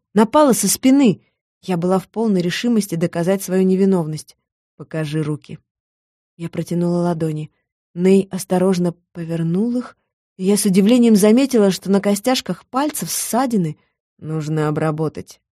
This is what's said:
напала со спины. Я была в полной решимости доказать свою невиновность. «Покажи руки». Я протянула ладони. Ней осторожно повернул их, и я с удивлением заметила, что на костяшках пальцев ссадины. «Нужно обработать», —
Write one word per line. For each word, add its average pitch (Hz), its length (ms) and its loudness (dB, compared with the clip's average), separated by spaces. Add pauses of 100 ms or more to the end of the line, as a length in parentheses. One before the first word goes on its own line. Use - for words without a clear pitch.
(140)
напала 226 380 4
со 196 160 -2
спины. 262 540 2 (400)
Я 185 140 -6
была 180 220 0
в - 100 -10
полной 208 340 -2
решимости 208 520 -2
доказать 170 480 -2
свою 185 200 0
невиновность. 185 760 0 (400)
«Покажи 156 460 -6
руки». 151 360 -8 (800)
Я 170 120 -10
протянула 175 540 -4
ладони. 160 480 -4 (440)
Ней 190 360 4
осторожно 180 640 0 (180)
повернул 170 640 -4
их, - 200 -8 (400)
и 185 80 -8
я 202 120 2
с - 80 0
удивлением 220 500 4
заметила, 214 560 4
что 185 200 -4
на 196 100 2
костяшках 208 640 -4
пальцев 262 440 -6
ссадины. 220 680 -4 (400)
«Нужно 156 500 -4
обработать», — 156 720 -4 (160)